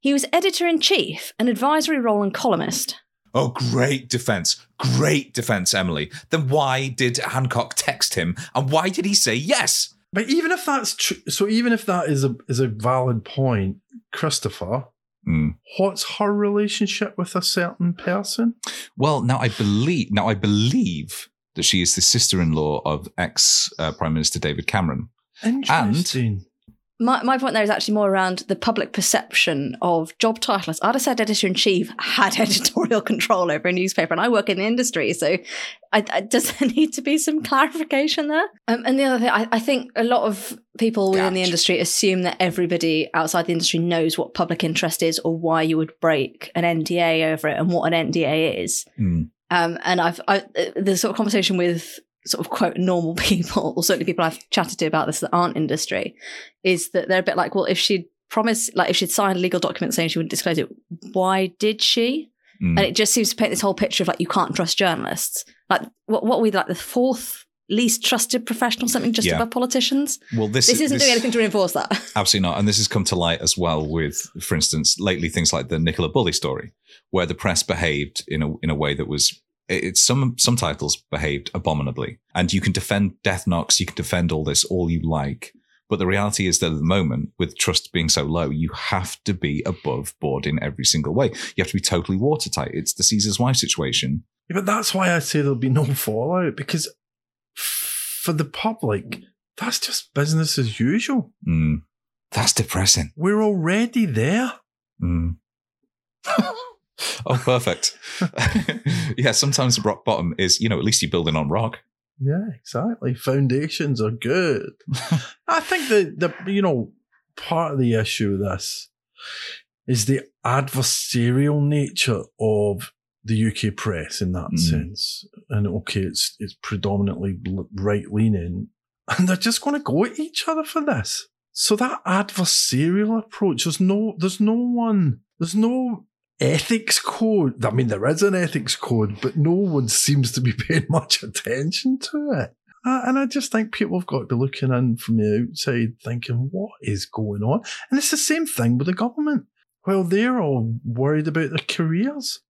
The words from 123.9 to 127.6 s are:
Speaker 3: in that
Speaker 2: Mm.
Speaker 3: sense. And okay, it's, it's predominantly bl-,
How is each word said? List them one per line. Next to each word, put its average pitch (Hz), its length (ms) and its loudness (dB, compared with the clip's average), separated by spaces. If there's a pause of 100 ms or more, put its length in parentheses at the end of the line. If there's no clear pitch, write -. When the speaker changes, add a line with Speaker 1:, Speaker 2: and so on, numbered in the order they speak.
Speaker 3:
in 92 120 0
that 90 200 -6
Speaker 2:
Mm. 82 60 0
Speaker 3:
sense. 82 640 -2 (240)
And 104 180 0
okay, 92 340 -4
it's, - 380 -4
it's 101 220 -10
predominantly 98 720 -2
bl-, 92 420 -8